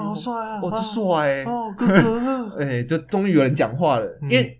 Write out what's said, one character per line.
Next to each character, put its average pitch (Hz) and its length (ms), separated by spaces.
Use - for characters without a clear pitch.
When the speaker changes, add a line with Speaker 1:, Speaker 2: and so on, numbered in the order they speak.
Speaker 1:
好 208 60
帅 208 180
啊。 220 300
Speaker 2:
哦， 185 120
这 220 80
帅 190 460
欸。 139 160
Speaker 1:
哦， 233 320
哥 240 100
哥。 233 720
Speaker 2:
<laughs> - 0
诶， 135 300
就 156 100
终 196 320
于 185 60
有 143 80
人 135 120
讲 123 220
话 147 220
了。 104 240
Speaker 1:
嗯。 143 80
Speaker 2:
因 247 100
为 - 200